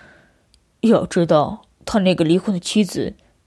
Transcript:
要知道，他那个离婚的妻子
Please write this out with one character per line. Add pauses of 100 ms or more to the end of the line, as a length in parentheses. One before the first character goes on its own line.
(800)
要
知
道， (180)
他
那
个
离
婚
的
妻
子 (320)